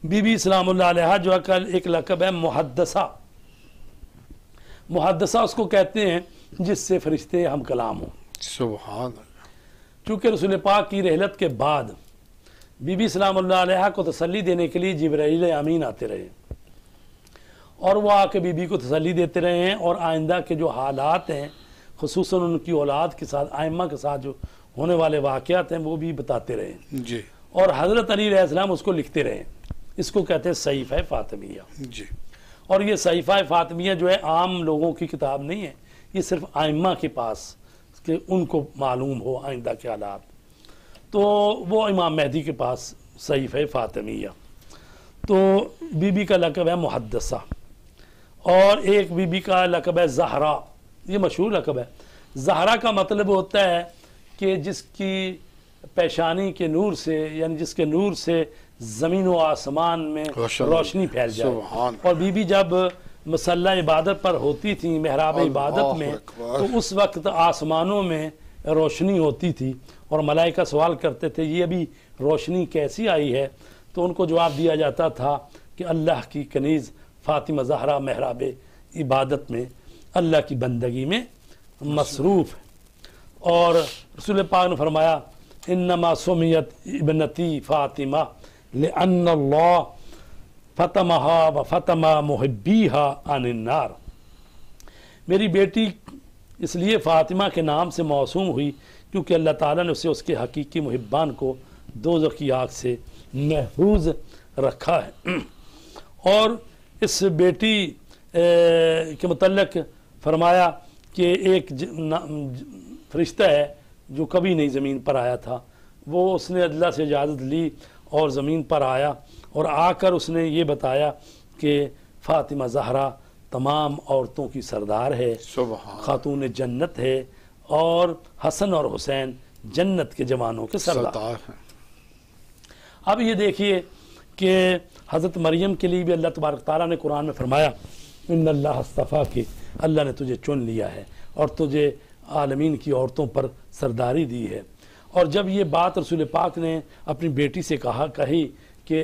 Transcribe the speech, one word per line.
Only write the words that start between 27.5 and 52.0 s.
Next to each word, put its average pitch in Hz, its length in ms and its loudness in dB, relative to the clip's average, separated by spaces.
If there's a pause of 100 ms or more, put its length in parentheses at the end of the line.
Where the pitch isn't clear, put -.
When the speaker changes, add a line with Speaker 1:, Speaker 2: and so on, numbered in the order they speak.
Speaker 1:
और 185 160 6
हज़रत 202 400 2
अली 214 160 2
अलैहिस्सलाम 190 440 2
उसको 185 220 -2
लिखते 156 300 -2
रहे। 110 220 -4 (540)
इसको 190 240 -2
कहते 170 260 0
हैं 170 60 0
सहीफ़ा 139 480 -2
फ़ातिमिया। 101 640 -8 (140)
Speaker 2:
जी। 120 240 -12 (680)
Speaker 1:
और 196 120 4
ये 208 140 2
सहीफ़ा 175 460 2
फ़ातिमिया 170 520 0
जो 175 140 0
है 196 160 4
आम 175 380 0
लोगों 156 300 0
की 165 140 -6
किताब 143 380 -4
नहीं 190 180 -8
है, 147 120 -12 (420)
ये 185 60 -2
सिर्फ 185 340 -4
आइम्मा 156 380 0
के 156 140 -4
पास 117 480 -8 (500)
कि 160 80 0
उनको 165 540 -2 (100)
मालूम 131 400 -2
हो 127 280 -6
आइंदा 120 280 -6
के 120 140 -10
हालात। 104 340 -8 (920)
तो 208 80 2 (460)
वो 214 220 2
इमाम 175 240 2
मेहदी 151 300 0
के 147 100 -4
पास 127 440 -6 (220)
सहीफ़ा 135 480 -2
फ़ातिमिया। 107 640 -6 (960)
तो 190 320 6 (340)
बीबी 190 300 2
का 185 120 2
लक़ब 170 320 2
है 175 80 2
मुहद्दसा 120 680 -4 (1000)
और 196 340 8
एक 196 320 2
बीबी 180 280 0
का 185 260 2
लक़ब 175 320 0
है 175 100 4
ज़हरा। 139 580 0 (420)
ये 190 100 -2
मशहूर 190 380 0
लक़ब 143 220 -2
है। 120 100 -8 (480)